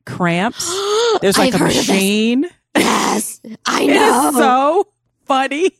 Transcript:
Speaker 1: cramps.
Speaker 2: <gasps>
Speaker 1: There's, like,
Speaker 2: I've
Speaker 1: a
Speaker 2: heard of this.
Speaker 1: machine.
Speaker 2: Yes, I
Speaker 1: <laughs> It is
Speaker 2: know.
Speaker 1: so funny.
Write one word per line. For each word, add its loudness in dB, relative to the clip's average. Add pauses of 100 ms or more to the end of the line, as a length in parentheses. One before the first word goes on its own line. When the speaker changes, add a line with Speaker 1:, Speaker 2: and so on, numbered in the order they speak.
Speaker 1:
cramps. -4
Speaker 2:
<gasps> -2
Speaker 1:
There's, 2
like, 2
Speaker 2:
I've 0
Speaker 1:
a 0
Speaker 2:
heard 0
of 0
this. -2
Speaker 1:
machine. 0 (300)
Speaker 2:
Yes, -2 (240)
I -2
Speaker 1:
<laughs> 2
It 2
is 2
Speaker 2:
know. 2
Speaker 1:
so 2 (360)
funny. -2